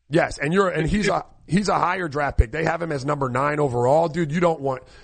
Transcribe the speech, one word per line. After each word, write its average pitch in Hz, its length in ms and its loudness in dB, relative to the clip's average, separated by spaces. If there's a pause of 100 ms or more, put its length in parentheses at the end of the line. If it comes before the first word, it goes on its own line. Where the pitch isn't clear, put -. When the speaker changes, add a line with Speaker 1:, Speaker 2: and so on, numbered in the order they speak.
Speaker 1:
Yes, 147 280 0
and 147 140 -4
you're, 190 160 4
and 156 160 -2
Speaker 2:
If, 151 80 -2
Speaker 1:
he's 196 160 0
Speaker 2:
if 190 60 0
Speaker 1:
a, 156 120 -4 (220)
he's 190 220 0
a 170 100 2
higher 175 300 -2
draft 139 300 -2
pick. 117 120 4
They 156 140 -2
have 165 160 0
him 165 100 -4
as 135 140 -4
number 143 240 0
nine 143 320 0
overall. 139 480 2
Dude, 151 240 -4
you 175 80 0
don't 165 180 0
want, 135 240 -4 (200)